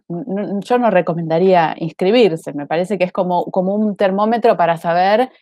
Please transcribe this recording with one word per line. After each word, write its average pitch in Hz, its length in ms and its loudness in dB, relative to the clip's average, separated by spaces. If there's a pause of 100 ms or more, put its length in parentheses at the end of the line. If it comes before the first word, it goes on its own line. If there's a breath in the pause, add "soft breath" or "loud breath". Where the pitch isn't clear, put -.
n-, 170 180 -8
n-, 196 340 -4
yo 247 180 0
no 233 120 2
recomendaría 170 880 2
inscribirse. 175 720 0
Me 143 140 -8
parece 180 320 -2
que 180 60 0
es 180 80 -2
como, 180 320 -2
como 185 300 -2
un 214 220 -2
termómetro 214 600 2
para 165 200 0
saber, 190 540 0 (120)